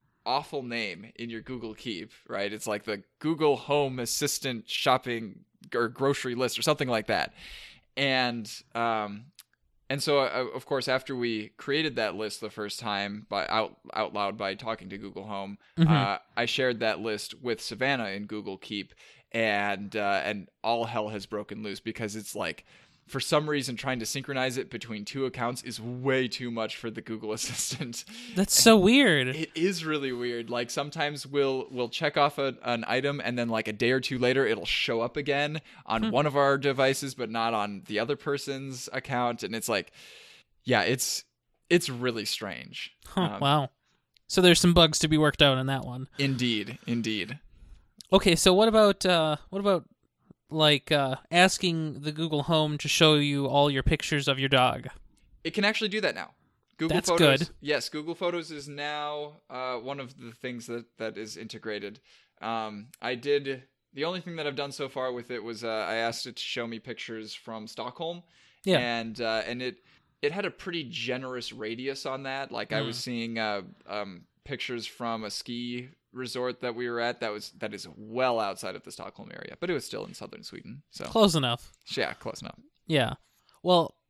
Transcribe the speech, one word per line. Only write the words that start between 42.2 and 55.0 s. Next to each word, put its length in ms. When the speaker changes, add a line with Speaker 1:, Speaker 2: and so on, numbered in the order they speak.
Speaker 1:
strange. 680
Speaker 2:
Huh, 160
Speaker 1:
Um, 180
Speaker 2:
wow. 300
So 160
there's 180
some 140
bugs 240
to 100
be 120
worked 240
out 160
in 80
that 180
one. 220
Speaker 1:
Indeed, 720
indeed. 500
Speaker 2:
Okay, 240
so 160
what 160
about, 380
uh, 300
what 80
about, 260
like, 420
uh, 240
asking 680
the 100
Google 320
Home 360
to 80
show 280
you 320
all 220
your 140
pictures 440
of 120
your 100
dog? 380